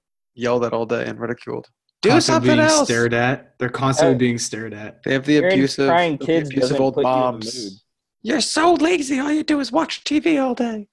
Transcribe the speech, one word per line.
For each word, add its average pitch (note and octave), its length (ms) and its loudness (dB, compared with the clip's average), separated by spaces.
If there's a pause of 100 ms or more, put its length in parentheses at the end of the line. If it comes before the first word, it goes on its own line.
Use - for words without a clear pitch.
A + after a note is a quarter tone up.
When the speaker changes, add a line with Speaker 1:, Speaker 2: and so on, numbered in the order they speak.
(340)
Speaker 1:
yelled A#2+ 300 -2
at A2+ 80 -2
all A#2 140 -2
day A#2 180 -2
and A#2 160 -8
ridiculed. A#2+ 480 -8 (320)
Do F#3+ 100 2
Speaker 2:
Constantly D#4+ 380 4
Speaker 1:
something - 80 6
Speaker 2:
being D#4 140 4
Speaker 1:
else. D4+ 180 2
Speaker 2:
stared A#2+ 260 0
at. B2 440 -2
They're B2 100 -2
constantly C3+ 460 2
Speaker 3:
Uh, B2 40 0
Speaker 2:
being A#2+ 200 0
stared A2 360 -8
at. G#2 300 -16
Speaker 1:
They - 80 -2
have C3+ 140 -2
the D3 80 2
Speaker 3:
Hearing E3+ 180 4
Speaker 1:
abusive, C#3 360 2
Speaker 3:
crying E3+ 280 2
Speaker 1:
the - 100 -10
Speaker 3:
kids D#3+ 220 0
Speaker 1:
abusive C3+ 120 -4 (100)
Speaker 3:
doesn't C#3 120 0
Speaker 1:
old C3+ 120 0
Speaker 3:
put C#3+ 100 0
you B2 60 2
in B2+ 60 2
the B2+ 60 2
Speaker 1:
moms. A#2 420 -6
Speaker 3:
mood. G2 80 -10 (500)
Speaker 1:
"You're A#3+ 180 -2
so E4 340 2
lazy. D4 460 0
All C#4+ 100 -4
you D4+ 140 0
do D4 160 0
is A#3+ 100 -6
watch - 320 -4
T D4 160 -2
V D#4 200 2
all C4 160 0
day." A3 380 -6